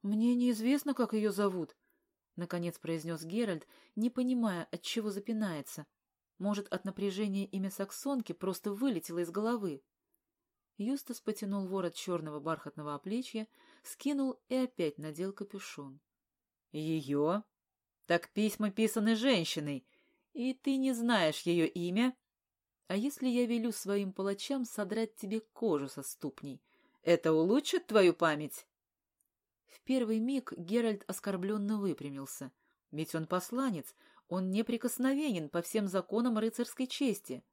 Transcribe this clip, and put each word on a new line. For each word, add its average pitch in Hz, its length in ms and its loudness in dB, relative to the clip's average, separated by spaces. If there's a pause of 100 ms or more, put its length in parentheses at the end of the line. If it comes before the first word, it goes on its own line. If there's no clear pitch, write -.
"Мне 220 340 4
неизвестно, 247 580 4
как 220 200 0
её 214 180 2
зовут", 185 420 0 (600)
наконец 175 420 -4
произнёс 160 460 -4
Геральт, 185 420 -2 (300)
не 226 140 2
понимая, 240 600 0
от - 120 -8
чего 214 280 -2
запинается. 196 760 -4 (520)
Может, 202 340 -2
от 185 120 -6
напряжения 196 640 -2
имя 196 240 -4
саксонки 220 640 -4
просто 185 400 -4
вылетело 202 480 -2
из 170 100 -2
головы. 202 520 -2 (920)
Юстас 247 440 -4
потянул 202 480 -4
ворот 180 260 -2
чёрного 156 460 -4
бархатного 147 540 -4
оплечья, 220 520 -6 (380)
скинул 277 640 -2
и 254 80 0
опять 196 420 0
надел 156 340 -6
капюшон. 147 680 -12 (720)
"Её? 156 720 0 (600)
Так 170 240 2
письма 214 400 0
писаны 220 440 2
женщиной, 165 720 0 (460)
и 254 200 -2
ты 269 260 0
не 262 140 2
знаешь 226 500 4
её 170 240 4
имя? 190 500 2 (720)
А 190 80 0
если 262 320 0
я 240 180 4
велю 233 240 0
своим 202 420 -2
палачам 202 520 -2
содрать 220 500 -4
тебе 214 260 -4
кожу 151 480 0
со 139 140 -10
ступней, - 580 -10 (420)
это 165 300 6
улучшит 208 540 4
твою 190 280 8
память?" 151 520 0 (1000)
В - 160 -20
первый 233 360 2
миг 254 380 -2
Геральт 208 500 0
оскорблённо 202 720 -2
выпрямился. 139 720 -6 (400)
Ведь 156 240 -6
он 160 120 -2
посланец, 185 680 -2 (340)
он 185 220 -2
неприкосновенен 240 960 0
по 170 140 -2
всем 202 260 0
законам 214 500 0
рыцарской 240 480 -2
чести. 208 560 -2 (100)